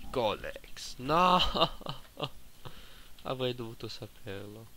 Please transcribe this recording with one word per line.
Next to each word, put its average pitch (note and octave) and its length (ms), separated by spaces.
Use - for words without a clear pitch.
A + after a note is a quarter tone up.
Golex. - 840
No! E3+ 420
<laughs> - 1800
Avrei B2+ 320
dovuto A#2 320
saperlo. G#2 800